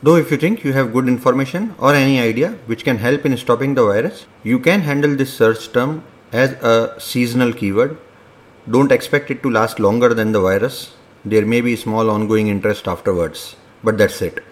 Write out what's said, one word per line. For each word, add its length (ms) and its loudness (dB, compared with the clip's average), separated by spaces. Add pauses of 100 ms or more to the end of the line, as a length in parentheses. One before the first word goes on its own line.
Though 140 6
if 160 2
you 40 0
think 280 -2
you 80 -2
have 200 0
good 140 2
information 720 0
or 160 2
any 260 2
idea 460 0
which 160 -6
can 160 0
help 260 0
in 120 0
stopping 380 -2
the 100 4
virus, 420 0 (160)
you 160 0
can 220 2
handle 340 0
this 180 -2
search 400 0
term 300 -2 (300)
as 220 2
a 440 0
seasonal 540 -2
keyword. 440 -2 (720)
Don't 220 4
expect 400 0
it 140 -8
to 60 0
last 280 0
longer 360 2
than 180 -2
the 80 2
virus. 540 -2 (300)
There 220 2
may 140 2
be 160 -2
small 340 -2
ongoing 380 0
interest 400 -2
afterwards, 680 -4 (300)
but 140 0
that's 220 2
it. 320 -6